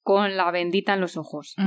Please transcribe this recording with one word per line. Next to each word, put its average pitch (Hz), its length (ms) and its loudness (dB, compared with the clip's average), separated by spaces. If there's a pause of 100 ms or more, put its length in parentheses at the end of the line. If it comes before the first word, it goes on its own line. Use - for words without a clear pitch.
con 196 360 2
la 175 140 2
bendita 175 440 0
en 190 60 0
los 170 160 -4
ojos, 151 360 -10 (140)